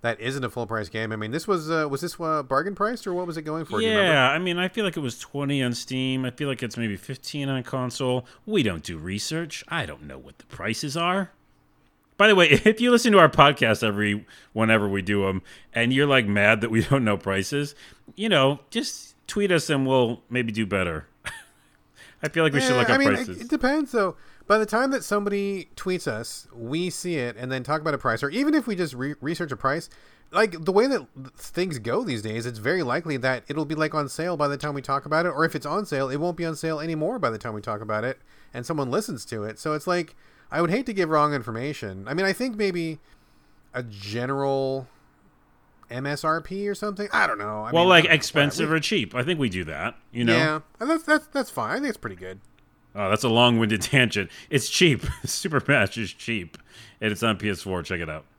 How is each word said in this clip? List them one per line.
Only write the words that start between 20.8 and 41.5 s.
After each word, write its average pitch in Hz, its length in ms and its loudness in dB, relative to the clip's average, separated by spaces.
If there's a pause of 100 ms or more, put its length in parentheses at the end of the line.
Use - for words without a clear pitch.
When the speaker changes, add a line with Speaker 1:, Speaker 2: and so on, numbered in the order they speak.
Speaker 2:
<laughs> - 1000 -18
I 156 60 -4
feel 165 160 2
like 151 80 4
we 143 80 4
should 262 100 2
Speaker 1:
Yeah, 254 80 4
Speaker 2:
look - 120 4
up 269 60 6
Speaker 1:
I - 20 4
mean, 277 100 6
Speaker 2:
prices. 247 300 0
Speaker 1:
it, 226 60 -10
it 240 40 -14
depends, 285 440 0
though. 196 240 0 (320)
By 214 100 6
the 214 80 2
time 240 260 0
that 262 120 -2
somebody 202 720 -2
tweets 185 320 -4
us, 117 440 -8
we 139 360 -4
see 175 280 -6
it 120 200 -4
and 127 160 -6
then 131 100 -4
talk 151 200 -2
about 156 100 0
a 135 60 -2
price, 113 240 0
or 143 80 -2
even 285 240 2
if 294 120 2
we 220 80 -2
just 170 200 -4
re-, 135 260 -6
research 156 320 -4
a 123 40 -6
price, 143 320 -2 (440)
like, 170 320 0
the 190 80 0
way 214 160 6
that 220 180 -2 (300)
things 175 420 -4
go 117 240 -2
these 131 200 -4
days, 110 240 -4
it's 120 120 -8
very 156 240 0
likely 147 360 -2
that 127 280 -2
it'll 147 200 -4
be, 151 100 -4
like, 156 180 0
on 147 140 0
sale 170 280 -4
by 147 120 0
the 143 80 -2
time 147 180 -6
we 139 80 -6
talk 139 240 -2
about 156 200 2
it, - 20 2
or 151 160 0
if 160 100 0
it's 147 120 -6
on 180 200 -4
sale, 135 220 -2
it 131 80 -4
won't 165 200 -2
be 170 100 -4
on 160 100 -4
sale 160 240 -4
anymore 165 380 -2
by 139 120 0
the 110 80 -6
time 117 140 -8
we 107 80 -8
talk 104 200 -6
about 107 220 -4
it 131 160 -4 (340)
and 120 140 -8
someone 143 240 -4
listens 170 360 -4
to 107 180 -6
it. 110 140 -10
So 156 160 -4
it's 151 120 -6
like, 175 300 -2 (340)
I 156 120 0
would 170 80 0
hate 247 160 -2
to 233 80 -6
give 180 160 0
wrong 147 240 4
information. 113 760 -6